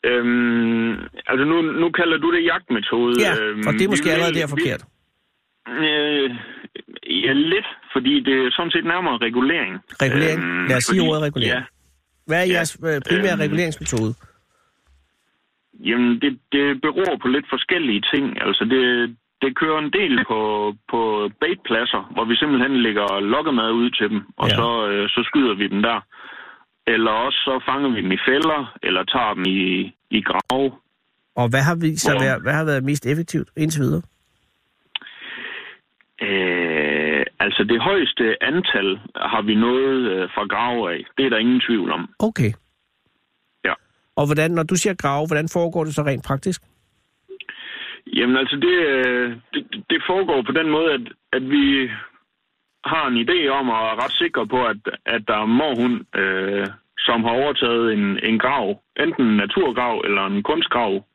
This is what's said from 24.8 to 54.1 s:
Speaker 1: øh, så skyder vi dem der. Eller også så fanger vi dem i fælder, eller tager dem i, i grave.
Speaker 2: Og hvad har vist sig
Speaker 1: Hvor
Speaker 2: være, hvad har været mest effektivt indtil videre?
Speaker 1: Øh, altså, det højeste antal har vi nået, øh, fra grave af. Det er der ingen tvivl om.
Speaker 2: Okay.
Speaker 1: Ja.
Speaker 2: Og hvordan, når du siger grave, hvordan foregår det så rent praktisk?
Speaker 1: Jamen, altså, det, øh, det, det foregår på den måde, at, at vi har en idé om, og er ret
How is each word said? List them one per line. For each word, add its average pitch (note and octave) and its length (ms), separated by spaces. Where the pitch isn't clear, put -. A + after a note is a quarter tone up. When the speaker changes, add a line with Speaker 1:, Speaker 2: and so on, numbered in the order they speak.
Speaker 1:
øh, G2+ 180
så - 200
skyder C3 260
vi G2 140
dem G2 140
der. A2+ 180
Eller A2+ 240
også A#2+ 340
så C3 240
fanger C#3 260
vi G#2 80
dem F#2 100
i F#2 60
fælder, C#3+ 540
eller F#2 220
tager A2+ 300
dem F#2 120
i, F#2 460
i G#2+ 120
grave. B2+ 500
Speaker 2:
Og B2 140
hvad C3 140
har E3 120
vist D#3+ 300
sig - 100
Speaker 1:
Hvor C3 100
Speaker 2:
være, C3 140
hvad C3 140
har D#3 120
været C#3+ 200
mest C#3+ 220
effektivt D3+ 500
indtil D#3 260
videre? D3 200
Speaker 1:
Øh, D#2 1040
altså, G2+ 240
det A#2 160
højeste B2 640
antal G#2 580
har A2 260
vi G#2+ 120
nået, B2+ 460
øh, F#2 220
fra G#2 120
grave G#2+ 460
af. E2+ 120
Det C3+ 100
er C3 40
der A2+ 80
ingen B2 220
tvivl F#2+ 320
om. D#2+ 160
Speaker 2:
Okay. D3+ 340
Speaker 1:
Ja. F#2 80
Speaker 2:
Og D3 100
hvordan, D3+ 240
når E3+ 120
du D#3+ 140
siger F#3+ 180
grave, D3 320
hvordan D#3+ 260
foregår E3+ 320
det D#3 100
så D3+ 80
rent C#3 240
praktisk? C#3+ 360
Speaker 1:
Jamen, B2 220
altså, C3+ 200
det, F3 180
øh, B2 480
det, D3 80
det E3 160
foregår F3+ 360
på A2 100
den D#3+ 180
måde, D#3 220
at, C3+ 80
at C3 180
vi C#3 400
har D#3 220
en B2 120
idé D3+ 200
om, C3+ 200
og A2+ 80
er A2 280
ret C#3 80